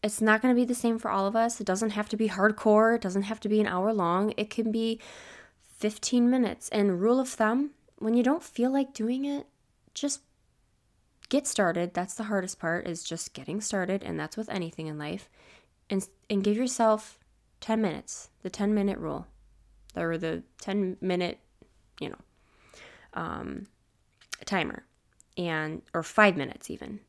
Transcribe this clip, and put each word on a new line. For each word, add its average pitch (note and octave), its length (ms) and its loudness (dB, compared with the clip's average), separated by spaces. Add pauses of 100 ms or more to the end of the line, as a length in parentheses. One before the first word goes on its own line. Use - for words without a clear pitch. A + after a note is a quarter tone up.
It's G#3+ 180 -2
not A3 220 6
gonna B3+ 120 6
be B3 100 6
the B3 100 0
same A#3 240 0
for A3+ 120 -4
all G3 160 2
of G3+ 80 -2
us. A#3 260 0
It G3+ 60 -4
doesn't G#3 240 0
have G#3 200 -4
to A3 60 -2
be A3 120 2
hardcore. G#3+ 680 6
It A3+ 40 -2
doesn't G3 220 0
have G#3+ 180 -6
to G#3 80 -4
be G#3+ 120 4
an G#3+ 60 4
hour F#3 260 0
long. F#3+ 440 2
It G#3+ 140 -2
can A#3 200 -2
be A3+ 300 -2 (640)
fifteen A#3+ 640 0
minutes. B3 420 0
And G3+ 300 2
rule A#3+ 200 4
of B3+ 80 -2
thumb, B3 420 0 (260)
when A3 180 -2
you A#3+ 80 4
don't C#4 200 2
feel B3 280 -2
like C4+ 220 0
doing B3 320 -2
it, C#4+ 220 -4 (480)
just - 260 -4 (1080)
get C#4 180 2
started. F3 480 0
That's F3+ 200 -4
the A3 100 -8
hardest G3 340 -4
part, E3+ 280 -2
is E3+ 160 -8
just - 320 -8
getting G3 260 -6
started. G3 420 -2
And E3 160 -6
that's - 180 -8
with A3 140 -6
anything E3 380 -6
in D3+ 100 -8
life. D#3 320 -8 (580)
And, G3 180 -2 (220)
and G3 160 0
give G#3 120 4
yourself A3+ 640 2 (420)
ten A3 200 0
minutes, D#3 500 -4 (120)
the F#3 80 -8
ten-minute G3+ 480 0
rule, D#3+ 280 -6 (680)
or E3 200 -2
the D#3+ 260 -4 (180)
ten-minute, F#3 800 -2 (640)
you D3 80 -6
know, - 100 -14 (960)
um, E3 520 -8 (800)
timer, - 380 -4 (520)
and, D#3+ 460 -4 (100)
or E3 100 -2
five G3 340 6
minutes - 340 -6
even. - 380 -12